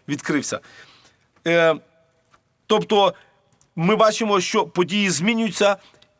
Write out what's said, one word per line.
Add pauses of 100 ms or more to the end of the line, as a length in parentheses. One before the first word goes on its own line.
відкрився». (880)
Е, (920)
тобто (600)
ми
бачимо,
що
події
змінюються (440)